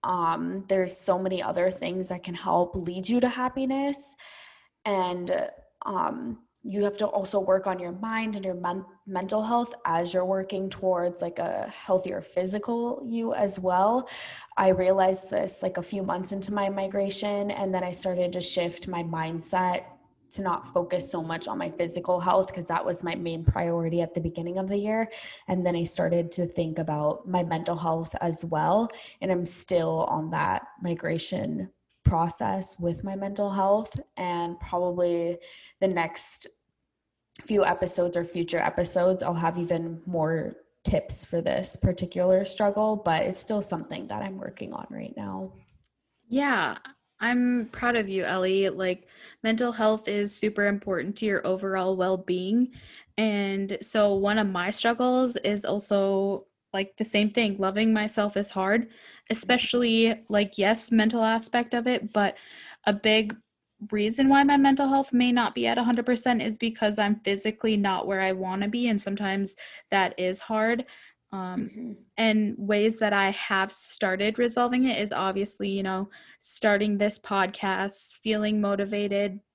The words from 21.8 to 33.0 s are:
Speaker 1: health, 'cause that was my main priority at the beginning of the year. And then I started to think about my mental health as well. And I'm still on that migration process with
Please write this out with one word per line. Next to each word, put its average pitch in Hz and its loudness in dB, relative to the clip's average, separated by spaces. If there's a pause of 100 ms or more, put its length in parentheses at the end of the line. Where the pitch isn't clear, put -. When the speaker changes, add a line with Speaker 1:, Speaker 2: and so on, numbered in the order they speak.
Speaker 1:
health, 185 2
'cause 170 -8
that 170 -2
was 175 -4
my 170 -4
main 170 -6
priority 170 0
at 165 -6
the 180 -2
beginning 170 -6
of 190 -4
the 202 -2
year. 214 -2 (380)
And 180 0
then 175 2
I 170 0
started 170 0
to 175 -2
think 165 -2
about 151 -2
my 180 0
mental 165 -2
health 165 -2
as 165 -2
well. 170 2 (320)
And 185 -2
I'm 175 0
still 165 0
on 160 -2
that - -2 (160)
migration 170 -4 (320)
process 185 0
with 170 -2